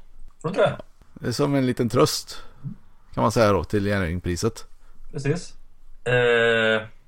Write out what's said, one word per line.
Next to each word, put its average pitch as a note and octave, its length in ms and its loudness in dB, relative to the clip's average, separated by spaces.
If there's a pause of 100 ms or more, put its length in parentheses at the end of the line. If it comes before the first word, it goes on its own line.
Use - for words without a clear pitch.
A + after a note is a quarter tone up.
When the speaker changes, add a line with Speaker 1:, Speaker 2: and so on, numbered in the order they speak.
(420)
Speaker 1:
du D#3 80 -6
inte G#3+ 120 0
det? D#3+ 160 2 (360)
Speaker 2:
Det - 140 -6
är B2 40 0
som C#3+ 240 2
en C3 100 4
liten B2 240 0
tröst, - 540 0 (720)
kan C3+ 80 -2
man A#2+ 100 4
säga A2 200 6
då, F2+ 120 2
till G#2 220 -2
Jerringpriset. F2+ 800 -2 (460)
Speaker 1:
Precis. C#3+ 420 -2 (520)
Eh, A#2 760 4 (260)